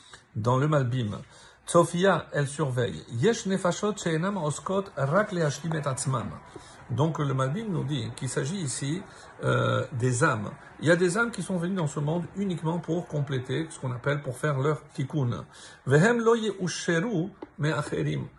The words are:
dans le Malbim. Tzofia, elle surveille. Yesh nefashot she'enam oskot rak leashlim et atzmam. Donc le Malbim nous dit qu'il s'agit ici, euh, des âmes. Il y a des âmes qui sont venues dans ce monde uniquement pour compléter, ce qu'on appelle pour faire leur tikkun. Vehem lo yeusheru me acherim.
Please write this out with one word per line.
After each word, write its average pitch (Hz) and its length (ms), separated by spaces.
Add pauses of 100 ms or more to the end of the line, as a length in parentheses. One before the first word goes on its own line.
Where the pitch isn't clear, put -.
(360)
dans 120 220
le 143 100
Malbim. 151 500 (480)
Tzofia, 175 680
elle 143 140
surveille. 127 540 (100)
Yesh 196 340
nefashot 190 500
she'enam 180 400
oskot 185 480 (100)
rak 175 380
leashlim 165 400
et 156 140
atzmam. 131 420 (640)
Donc 151 280
le 139 140
Malbim 139 380
nous 143 140
dit 127 300
qu'il 135 140
s'agit 151 320
ici, 143 400 (420)
euh, 123 500
des 123 300
âmes. 120 280 (300)
Il - 80
y - 20
a 175 60
des 175 200
âmes 233 140
qui 196 120
sont 190 140
venues 180 200
dans 170 100
ce 143 120
monde 160 260 (120)
uniquement 175 420
pour 165 300
compléter, 139 640
ce - 80
qu'on 127 140
appelle 139 280
pour 135 160
faire 147 220
leur 143 240 (100)
tikkun. 127 540 (400)
Vehem 196 340
lo 226 140
yeusheru 190 960 (280)
me 147 140
acherim. 147 540 (120)